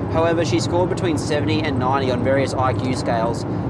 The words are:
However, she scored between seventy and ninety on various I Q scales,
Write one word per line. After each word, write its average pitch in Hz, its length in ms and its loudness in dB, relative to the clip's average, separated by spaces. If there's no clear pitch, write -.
However, 165 320 2
she 165 160 0
scored 175 280 0
between 175 280 0
seventy 151 440 0
and 147 160 -2
ninety 131 320 2
on 123 140 0
various 135 300 2
I 131 180 0
Q 127 240 0
scales, 117 480 -2